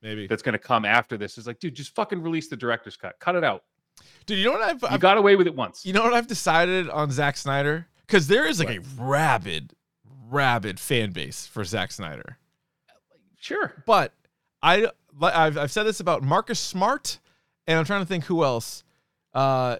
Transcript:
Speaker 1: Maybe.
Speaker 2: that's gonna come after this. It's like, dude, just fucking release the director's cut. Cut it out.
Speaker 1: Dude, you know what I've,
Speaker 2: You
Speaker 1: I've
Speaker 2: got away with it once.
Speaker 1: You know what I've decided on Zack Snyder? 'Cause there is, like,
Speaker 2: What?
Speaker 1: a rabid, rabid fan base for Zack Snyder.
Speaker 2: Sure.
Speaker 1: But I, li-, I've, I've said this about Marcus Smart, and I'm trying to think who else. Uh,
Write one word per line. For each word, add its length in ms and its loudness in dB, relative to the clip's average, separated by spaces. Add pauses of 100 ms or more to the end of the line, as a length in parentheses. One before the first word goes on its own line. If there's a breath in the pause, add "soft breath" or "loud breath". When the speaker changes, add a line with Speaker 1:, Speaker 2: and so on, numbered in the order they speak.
Speaker 1:
Maybe. 260 -10
Speaker 2:
that's 140 -4
gonna 160 0
come 280 0
after 320 2
this. 180 -10
It's 100 -16
like, 140 -12
dude, 140 -8
just 200 -14
fucking 280 -4
release 260 -6
the 80 -10
director's 400 -4
cut. 240 -14
Cut 160 0
it 80 0
out. 200 -2 (600 soft breath)
Speaker 1:
Dude, 140 -2
you 80 0
know 60 4
what 100 -2
I've, 200 -2
Speaker 2:
You 80 -4
Speaker 1:
I've 100 0
Speaker 2:
got 180 6
away 180 8
with 100 4
it 80 -2
once. 300 -6
Speaker 1:
You 80 -6
know 120 4
what 100 4
I've 140 0
decided 600 0
on 220 -2
Zack 260 -2
Snyder? 500 -2 (200)
'Cause 220 4
there 180 4
is, 140 0
like, 80 0
Speaker 2:
What? 100 -4
Speaker 1:
a 240 -12
rabid, 720 0 (560)
rabid 500 0
fan 320 0
base 340 -10
for 180 -10
Zack 280 -4
Snyder. 460 -14 (1000)
Speaker 2:
Sure. 480 -6
Speaker 1:
But 280 4 (480)
I, 160 6
li-, 100 2 (320)
I've, 380 2
I've 120 -4
said 140 -2
this 160 -2
about 220 0
Marcus 360 0
Smart, 600 -2 (480)
and 120 2
I'm 60 2
trying 180 -2
to 40 -4
think 180 -4
who 200 0
else. 400 -4 (500)
Uh, 440 0